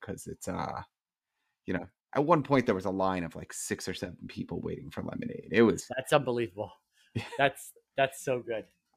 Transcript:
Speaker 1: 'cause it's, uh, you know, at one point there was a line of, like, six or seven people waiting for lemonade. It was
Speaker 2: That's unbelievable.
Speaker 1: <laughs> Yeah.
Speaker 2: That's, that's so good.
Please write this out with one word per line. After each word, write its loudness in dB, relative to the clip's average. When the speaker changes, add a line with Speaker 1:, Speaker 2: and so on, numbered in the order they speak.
Speaker 1:
'cause -10
it's, -10
uh, -4
you -2
know, -4
at 4
one 6
point 4
there 4
was -4
a 2
line 2
of, -8
like, -12
six -4
or -4
seven -8
people -6
waiting -6
for -8
lemonade. -8
It 8
was 6
Speaker 2:
That's -2
unbelievable. 0
Speaker 1:
<laughs> -20
Yeah. -4
Speaker 2:
That's, 0
that's 0
so 0
good. -6